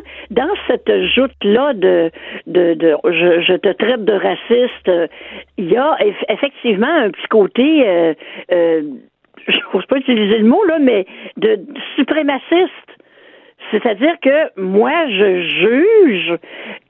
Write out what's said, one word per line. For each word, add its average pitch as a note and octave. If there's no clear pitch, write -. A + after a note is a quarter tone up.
dans B3+
cette -
joute-là C4
de, F3+
de, E3+
de D#3+
je, F3
je F#3
te F#3
traite A3
de G#3+
raciste, G3
euh, E3+
il F3+
y F3+
a C#4+
eff-, G#3
effectivement A3+
un A#3
petit -
côté, B3+
euh, E3+
euh, E3
je G3
n'ose F#3
pas C4+
utiliser A3+
le G#3+
mot, E4+
là, E4
mais A#3
de, G#3+
de F3+
suprémaciste. D4+
C'est-à-dire A3+
que C#4+
moi, G3+
je F#3+
juge G3+